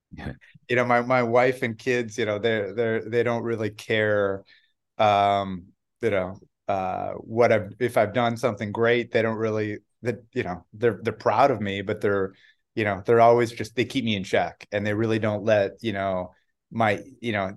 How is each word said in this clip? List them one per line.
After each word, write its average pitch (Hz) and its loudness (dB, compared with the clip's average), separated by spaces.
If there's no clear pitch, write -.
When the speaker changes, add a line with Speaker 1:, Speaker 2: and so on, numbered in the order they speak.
Speaker 1:
Yeah. - -12
Speaker 2:
you 123 0
know, 120 2
my, 120 2
my 123 0
wife 123 2
and 113 -4
kids, 120 -4
you 117 -2
know, 104 0
they're, 104 -2
they're, 113 -2
they 117 0
don't 117 -2
really 110 -4
care, 104 0
um, 101 2
you 113 0
know, 92 -2
uh, 95 -4
what 110 2
I've, 101 0
if 120 0
I've 104 2
done 117 0
something 113 -4
great, 117 2
they 113 2
don't 113 -2
really, 107 -4
that, 113 -6
you 123 -4
know, 87 -8
they're, 110 0
they're 110 -4
proud 117 2
of 110 -2
me, 98 -4
but 101 -4
they're, 101 0
you 113 0
know, 98 -2
they're 117 6
always 120 6
just, 117 -10
they 120 0
keep 127 -4
me 110 0
in 95 -4
check 92 -2
and 101 -2
they 107 -2
really 110 0
don't 104 -2
let, 104 2
you 113 -4
know, 95 -4
my, 107 0
you 117 -4
know, 98 -2